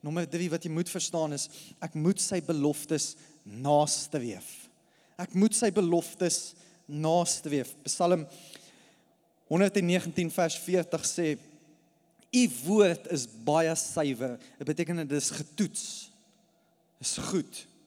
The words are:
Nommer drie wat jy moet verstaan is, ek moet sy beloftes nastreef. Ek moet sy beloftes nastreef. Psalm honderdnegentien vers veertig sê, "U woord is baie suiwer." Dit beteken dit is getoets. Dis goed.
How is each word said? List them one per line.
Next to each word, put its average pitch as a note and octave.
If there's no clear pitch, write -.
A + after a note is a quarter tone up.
Nommer E3
drie F3
wat E3
jy E3+
moet D#3+
verstaan D#3+
is, C#3
ek E3+
moet F3
sy -
beloftes D3
nastreef. B2+
Ek -
moet G#3
sy A3
beloftes E3+
nastreef. D#3
Psalm F3
honderdnegentien F3+
vers E3+
veertig F3
sê, D#3
"U B3
woord F#3+
is C3+
baie D3
suiwer." C3
Dit C#3+
beteken D#3+
dit C3+
is -
getoets. -
Dis -
goed. -